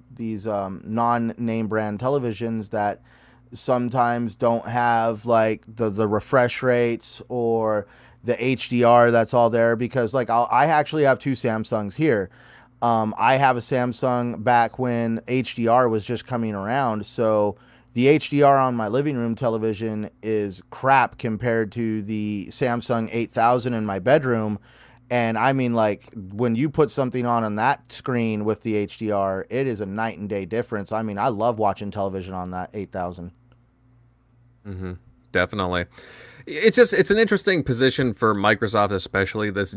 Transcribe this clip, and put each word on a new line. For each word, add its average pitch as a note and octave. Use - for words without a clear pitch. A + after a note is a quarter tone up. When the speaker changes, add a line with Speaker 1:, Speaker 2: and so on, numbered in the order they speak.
Speaker 1:
these, A2
um, G2
non-name A2+
brand G#2+
televisions A#2
that G#2
sometimes A#2+
don't A#2
have, A#2
like, A2
the, A2
the G#2+
refresh A2+
rates A#2+
or A2+
the A#2
H C3
D A#2+
R A#2+
that's A#2
all A#2+
there, A#2
because, A#2
like, B2+
I'll, A#2
I B2
actually D3+
have C3
two C#3+
Samsungs A2
here. A#2
Um, A2
I B2
have C3
a A#2+
Samsung B2
back A#2
when A#2
H B2+
D A#2
R A#2+
was A2
just A#2
coming A2+
around, G#2+
so G#2+
the B2
H D3+
D C#3+
R C#3
on B2+
my A2
living C#3
room A#2
television A2
is G#2
crap C3+
compared A2+
to A2
the G#2
Samsung A#2+
eight A#2
thousand B2
in A2
my G2
bedroom. A2+
And A#2
I C3
mean, B2+
like, G#2+
when A#2
you C3+
put D3+
something B2+
on, A#2+
on G#2
that B2+
screen A2+
with G#2+
the A2
H G#2
D G#2+
R, G2
it C3
is A2+
a G#2
night G2+
and G2+
day G2
difference. G#2
I A2
mean, G#2+
I G#2+
love A2
watching G2+
television F#2+
on F2+
that F#2
eight G2
thousand. F2+
Speaker 2:
Mm-hmm. F#2
Definitely. F2+
It's F3+
just, B3
it's -
an G3+
interesting G3
position C3
for A2
Microsoft, G#2
especially G2
this F#2+